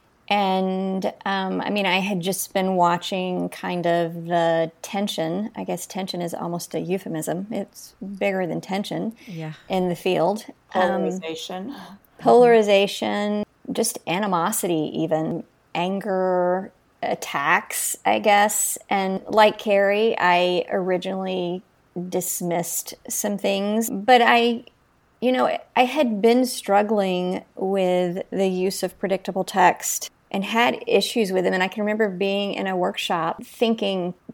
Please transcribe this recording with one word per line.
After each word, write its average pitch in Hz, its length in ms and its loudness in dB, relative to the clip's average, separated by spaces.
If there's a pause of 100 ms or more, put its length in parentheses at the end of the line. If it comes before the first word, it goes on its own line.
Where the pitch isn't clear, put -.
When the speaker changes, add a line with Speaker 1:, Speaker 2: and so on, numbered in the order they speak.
(280)
Speaker 1:
And, 190 760 0 (200)
um, 190 360 -2
I - 80 -6
mean, 202 160 0
I 185 140 2
had 190 200 -2
just 180 340 -4
been 190 220 0
watching 180 720 0
kind 180 400 -4
of 170 380 0
the 165 440 2 (120)
tension, 202 760 -4
I 196 80 -10
guess 180 220 -6
tension 185 360 -8
is 170 120 -6
almost 170 420 -6
a 165 60 -4
euphemism. 170 680 -4
It's - 460 -10 (220)
bigger 190 280 0
than 160 140 -4
tension 190 560 -6 (100)
Speaker 2:
Yeah. 160 280 -10 (160)
Speaker 1:
in 185 180 0
the 175 80 -2
field. 180 480 0 (300)
Um, 185 80 2
Speaker 3:
Polarization. 185 920 -4 (440)
Speaker 1:
polarization, 208 1300 4 (260)
just - 340 -2
animosity 180 920 0
even, 160 500 -2 (280)
anger, 185 1000 0 (280)
attacks, - 920 -2 (100)
I 214 140 2
guess. 208 580 2 (120)
And 190 400 0
like 214 280 6
Carrie, 202 640 2
I 180 500 4
originally 185 920 -2 (480)
dismissed 175 880 -4 (120)
some 202 300 -4
things, 202 520 -2
but 233 320 4
I, 233 440 2 (560)
you 254 100 2
know, 254 260 0 (200)
I 254 80 6
had 247 360 0
been 240 240 6
struggling 196 1000 0 (100)
with 180 720 0
the 190 200 0
use 185 340 -2
of - 160 -6
predictable 190 460 -2
text - 640 2 (180)
and 196 140 -2
had 226 420 0
issues 196 460 2
with 185 140 2
them. 190 80 2
And 185 100 2
I 190 60 0
can 214 140 -6
remember 214 260 0
being 196 440 -2
in 190 140 -4
a 190 80 -2
workshop 175 720 -2
thinking, 196 680 0 (200)